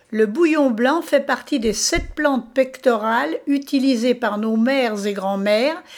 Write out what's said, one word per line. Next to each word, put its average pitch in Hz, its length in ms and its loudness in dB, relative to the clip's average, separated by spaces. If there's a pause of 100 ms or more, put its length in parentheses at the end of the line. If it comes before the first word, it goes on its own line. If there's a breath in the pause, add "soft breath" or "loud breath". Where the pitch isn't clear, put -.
(140 loud breath)
Le 214 140 2
bouillon 302 420 2
blanc 247 320 0
fait 285 240 0
partie 262 340 -2
des 214 140 0
sept - 400 -4
plantes 285 400 -2
pectorales 254 920 0
utilisées 269 680 0
par 226 240 -2
nos 220 200 -2
mères 226 500 0
et 208 60 -2
grands-mères 208 680 0 (160 loud breath)